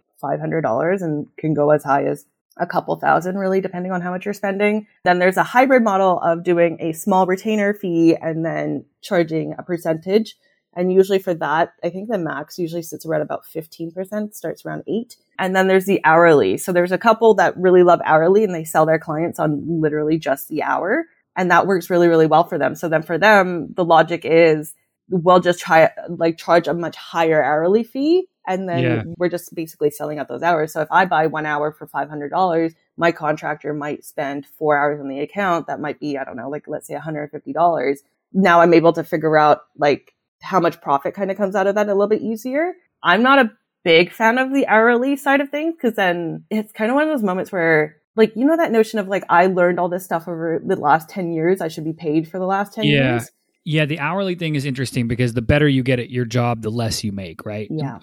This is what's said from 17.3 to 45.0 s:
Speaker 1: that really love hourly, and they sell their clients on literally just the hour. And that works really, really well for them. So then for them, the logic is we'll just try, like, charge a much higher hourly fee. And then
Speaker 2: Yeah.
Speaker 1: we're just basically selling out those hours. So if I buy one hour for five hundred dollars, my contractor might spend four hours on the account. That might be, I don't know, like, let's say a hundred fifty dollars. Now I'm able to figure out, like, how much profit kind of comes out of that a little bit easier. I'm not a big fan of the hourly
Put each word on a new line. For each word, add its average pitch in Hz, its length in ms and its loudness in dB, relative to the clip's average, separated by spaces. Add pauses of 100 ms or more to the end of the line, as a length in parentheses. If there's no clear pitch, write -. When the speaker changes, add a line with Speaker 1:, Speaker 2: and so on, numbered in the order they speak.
Speaker 1:
that 175 220 0
really 180 260 6
love 175 220 6
hourly, 175 400 4
and 185 100 -4
they 165 80 -8
sell 160 240 2
their 160 140 2
clients 165 400 -6
on 156 400 -2
literally 151 380 0
just 139 300 -6
the 151 140 -6
hour. 175 440 -2 (280)
And 180 160 -2
that 170 160 6
works 185 240 -2
really, 175 160 4
really 160 200 6
well 156 180 4
for 170 140 -6
them. 143 180 -4
So 175 120 -8
then 156 140 0
for 165 160 -4
them, 185 560 2
the 180 100 -2
logic 165 400 2
is 156 480 4 (360)
we'll 180 300 4
just 175 220 0
try, 160 280 4 (200)
like, 165 280 -4
charge 170 300 2
a 175 80 -2
much 170 220 -8
higher 165 440 0
hourly 160 440 0
fee. 320 420 0 (180)
And 190 240 -6
then 170 140 -2
Speaker 2:
Yeah. 120 200 -2 (160)
Speaker 1:
we're 175 100 0
just 170 260 -8
basically 156 360 -4
selling 147 280 -8
out 135 80 -10
those 131 160 -10
hours. 160 300 0
So 160 80 -4
if 151 100 -6
I 175 140 4
buy 160 240 0
one 156 180 -6
hour 151 240 -4
for 151 160 -16
five 143 220 -8
hundred 147 220 -10
dollars, 165 440 0 (220)
my 170 160 0
contractor 151 600 -6
might 147 320 -10
spend 143 400 -8
four 151 320 -2
hours 147 240 -2
on 139 80 -12
the 135 120 -10
account. 175 480 -4
That 147 120 -8
might 147 200 -8
be, 143 180 -6
I 135 60 -8
don't - 120 -12
know, 123 140 -12
like, 147 160 -12
let's - 220 -12
say 151 60 -12
a 143 60 -10
hundred 147 300 -10
fifty 139 220 -12
dollars. 147 500 0 (300)
Now 185 280 4
I'm 170 140 6
able 165 200 6
to 165 100 -4
figure 160 340 0
out, 151 220 4 (180)
like, 147 340 0 (300)
how 190 180 -2
much 170 200 0
profit - 340 -2
kind 196 160 -6
of 190 60 -6
comes 196 180 -4
out 196 120 0
of 202 100 0
that 208 100 0
a 202 80 -2
little 202 140 2
bit 214 120 0
easier. 262 540 -4 (280)
I'm 185 200 4
not 269 160 6
a 233 140 2 (320)
big 170 280 4
fan 233 260 2
of 262 140 -2
the 277 140 2
hourly 240 500 2